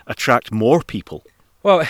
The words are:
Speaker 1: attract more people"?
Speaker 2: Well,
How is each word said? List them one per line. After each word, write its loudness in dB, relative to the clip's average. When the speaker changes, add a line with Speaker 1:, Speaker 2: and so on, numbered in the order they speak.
Speaker 1:
attract -2
more 2
people"? -12
Speaker 2:
Well, 2